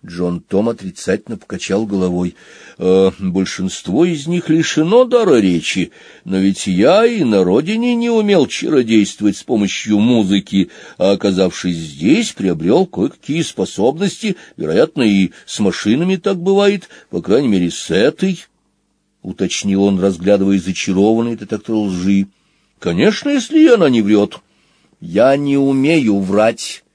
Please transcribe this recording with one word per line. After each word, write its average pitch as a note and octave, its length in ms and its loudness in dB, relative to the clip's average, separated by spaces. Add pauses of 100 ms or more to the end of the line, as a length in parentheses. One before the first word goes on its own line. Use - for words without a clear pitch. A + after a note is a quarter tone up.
Джон F2 340 -6
Том G#2 280 -2
отрицательно G2+ 680 -6
покачал G2 480 -6
головой. F2+ 520 -4 (420)
«Э, F#2+ 400 2
большинство F#2+ 880 -2
из D#3 220 -4
них E3+ 220 -4
лишено E3 560 2
дара A3+ 360 2
речи, F2+ 500 -2 (340)
но F#2+ 140 -4
ведь F#2+ 280 0
я B2 400 4
и A3+ 180 0
на G#2 180 2
родине F#3 520 0
не A#3 140 -2
умел G#3 380 2
чародействовать A2 920 0
с - 60 -18
помощью G#2 560 -2
музыки, G2+ 720 0 (260)
а, F#2+ 160 2
оказавшись F#2 640 -2
здесь, E2 560 0
приобрел E3 540 0
кое-какие C#3+ 560 -6
способности, E3+ 920 -4 (200)
вероятно, A#2 460 0
и G2 300 2 (120)
с - 140 -14
машинами A#2 580 0
так F#3 240 -4
бывает, G3 480 0 (220)
по F2+ 100 -6
крайней A#2+ 280 0
мере, F2+ 220 0
с - 200 -10
этой», D3 540 0 (760)
уточнил G2 600 -2
он, G2+ 160 2
разглядывая G2 600 2
зачарованный G2+ 800 0
детектор G#2+ 380 -8
лжи. G2 540 -2 (500)
«Конечно, G#3+ 520 -2
если D4+ 380 2
она G#3 200 4
не A#2+ 140 2
врет». G#2 380 0 (600)
«Я A2 360 2
не C#3+ 220 -2
умею C3+ 640 2
врать» G#2 640 -2 (100)